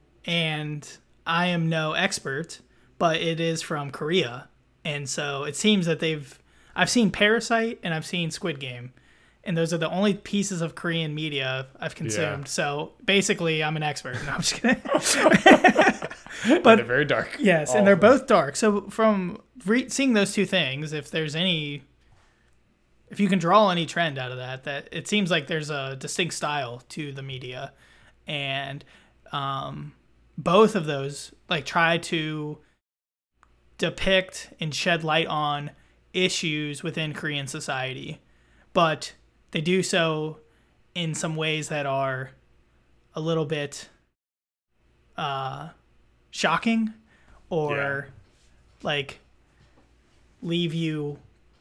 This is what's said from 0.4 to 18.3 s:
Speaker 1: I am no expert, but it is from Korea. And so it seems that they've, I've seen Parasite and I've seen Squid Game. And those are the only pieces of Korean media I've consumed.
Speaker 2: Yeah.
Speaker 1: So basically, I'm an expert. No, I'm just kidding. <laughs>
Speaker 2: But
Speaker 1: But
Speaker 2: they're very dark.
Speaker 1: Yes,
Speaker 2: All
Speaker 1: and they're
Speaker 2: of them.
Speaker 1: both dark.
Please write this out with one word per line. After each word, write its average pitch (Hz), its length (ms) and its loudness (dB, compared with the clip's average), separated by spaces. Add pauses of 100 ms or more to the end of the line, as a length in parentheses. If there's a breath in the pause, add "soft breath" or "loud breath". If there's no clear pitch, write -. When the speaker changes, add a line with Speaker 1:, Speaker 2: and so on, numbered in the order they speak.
Speaker 1:
I 170 200 2
am 170 220 2
no 156 240 0
expert, 165 680 -4 (360 soft breath)
but 165 200 2
it 165 220 -2
is 165 220 -2
from 143 300 -6
Korea. 139 560 -2 (380)
And 147 240 -6
so 143 340 -4
it 147 120 -6
seems 208 300 4
that 160 140 0
they've, 156 400 -4 (360 soft breath)
I've 175 140 2
seen 220 220 4
Parasite 226 720 2
and 175 100 -2
I've 160 120 -6
seen 170 260 -2
Squid 156 280 -6
Game. 123 340 -12 (520 soft breath)
And 165 120 -2
those 165 160 0
are 170 40 0
the 160 120 0
only 190 240 2
pieces 202 480 -2
of 165 140 -4
Korean 165 380 -4
media 135 540 -4 (100)
I've 165 180 -8
consumed. 107 500 -4
Speaker 2:
Yeah. - 40 -14
Speaker 1:
So 147 440 -4 (100)
basically, 190 580 2
I'm 156 140 -2
an 151 80 -4
expert. 143 300 -6 (120)
No, 135 60 -6
I'm - 100 -4
just - 140 -2
kidding. 254 260 0
<laughs> - 1300 6 (360 loud breath)
Speaker 2:
But 302 180 6
Speaker 1:
But 226 140 10
Speaker 2:
they're 120 80 2
very 127 200 2
dark. 120 340 -2
Speaker 1:
Yes, 165 300 4
Speaker 2:
All 127 80 4
Speaker 1:
and 196 100 6
they're 202 60 10
Speaker 2:
of 175 80 4
them. 214 100 10
Speaker 1:
both 277 160 4
dark. 151 300 4